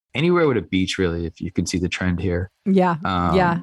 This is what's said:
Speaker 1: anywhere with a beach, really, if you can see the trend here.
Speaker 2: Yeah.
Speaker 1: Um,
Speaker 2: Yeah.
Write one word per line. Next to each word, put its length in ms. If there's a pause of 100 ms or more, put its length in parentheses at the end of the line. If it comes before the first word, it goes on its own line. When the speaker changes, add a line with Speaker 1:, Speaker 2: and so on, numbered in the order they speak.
(140)
Speaker 1:
anywhere 320
with 100
a 60
beach, 360
really, 280
if 140
you 100
can 160
see 120
the 100
trend 320
here. 280 (160)
Speaker 2:
Yeah. 400
Speaker 1:
Um, 320
Speaker 2:
Yeah. 260